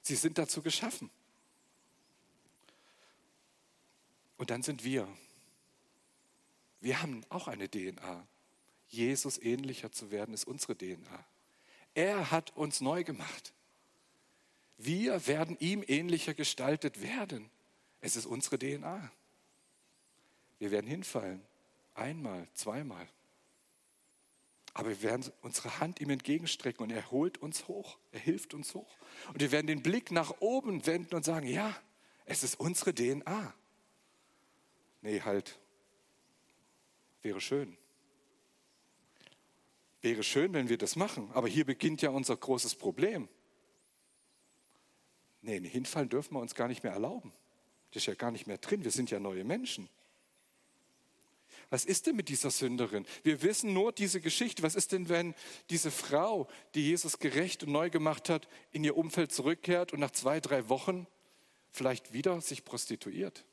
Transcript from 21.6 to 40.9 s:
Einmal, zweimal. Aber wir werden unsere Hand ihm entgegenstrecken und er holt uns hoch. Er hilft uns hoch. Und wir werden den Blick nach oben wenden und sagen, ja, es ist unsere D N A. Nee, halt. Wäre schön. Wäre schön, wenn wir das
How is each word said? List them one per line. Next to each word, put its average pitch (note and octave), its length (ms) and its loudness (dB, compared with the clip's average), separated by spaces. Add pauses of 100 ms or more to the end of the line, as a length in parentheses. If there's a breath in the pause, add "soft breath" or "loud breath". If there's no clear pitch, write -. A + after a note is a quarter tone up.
Einmal, A2+ 640 -8
zweimal. G#2+ 520 -6 (1700)
Aber - 160 -2
wir G2+ 140 -2
werden A#2 280 0 (120)
unsere - 380 -4
Hand E3+ 200 -2
ihm C#3+ 100 -2
entgegenstrecken C#3 720 0
und G#2+ 80 -4
er A2 200 -4
holt D#3 280 2
uns - 300 -6
hoch. G3 300 -10 (140)
Er G#2 80 -10
hilft E3 340 -2
uns D3 200 -8
hoch. - 220 -12 (320 loud breath)
Und C3 120 -8
wir C#3 120 4
werden D3+ 140 4
den D3+ 160 2
Blick F#3+ 300 2
nach E3+ 280 2
oben A3 460 2
wenden E3+ 280 0
und D#3+ 100 -2
sagen, D#3+ 220 0
ja, G#3 300 0 (480 soft breath)
es - 180 -2
ist - 160 -2
unsere F3 360 0
D A#2+ 160 2
N - 160 -2
A. F#3 260 -4 (1500 soft breath)
Nee, G#2+ 180 0
halt. G2+ 380 -2 (1600)
Wäre G2 180 -2
schön. C3 360 0 (2250 soft breath)
Wäre A#2 200 2
schön, F3 320 4
wenn B2+ 160 2
wir A#2 80 4
das - 180 0